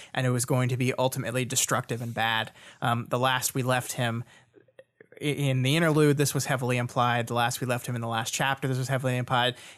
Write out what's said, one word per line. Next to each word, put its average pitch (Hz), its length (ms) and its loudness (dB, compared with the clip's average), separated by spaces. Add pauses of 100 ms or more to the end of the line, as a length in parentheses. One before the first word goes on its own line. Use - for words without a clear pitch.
(140)
and 127 120 0
it 127 60 2
was 123 140 0
going 127 240 2
to 123 80 -2
be 127 160 0
ultimately 127 520 0
destructive 117 560 -2
and 117 120 -6
bad. 113 380 0 (300)
Um, 120 280 0
the 123 100 0
last 127 360 2
we 131 80 0
left 127 300 0
him 117 300 -2 (1000)
i-, - 40 -6
in 135 360 0
the 135 160 2
interlude, 151 400 6
this 143 160 2
was 135 120 -2
heavily 123 320 0
implied. 120 500 0
The 123 60 -6
last 120 280 0
we 127 60 -2
left 123 200 -2
him 123 80 -6
in 117 60 -4
the 117 60 -6
last 113 260 -4
chapter, 139 340 -2
this 131 100 0
was 127 120 -2
heavily 131 280 0
implied. 123 380 2 (220)